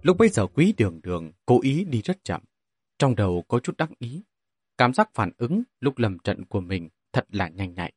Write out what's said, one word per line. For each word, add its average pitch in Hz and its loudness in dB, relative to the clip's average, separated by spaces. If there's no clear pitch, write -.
Lúc 180 2
bấy 226 6
giờ 98 0
Quý 185 2
Đường 85 0
Đường 82 -6
cố 123 6
ý 147 0
đi 127 -4
rất - -6
chậm, 87 -6
trong 131 2
đầu 90 0
có 120 0
chút - -4
đắc 156 -2
ý. 131 -10
Cảm 123 6
giác 214 2
phản 95 0
ứng 160 -2
lúc 135 -2
lâm 104 0
trận 98 -4
của 101 -4
mình 90 -6
thật - -2
là 95 -4
nhanh 90 -10
nhạy. 87 -8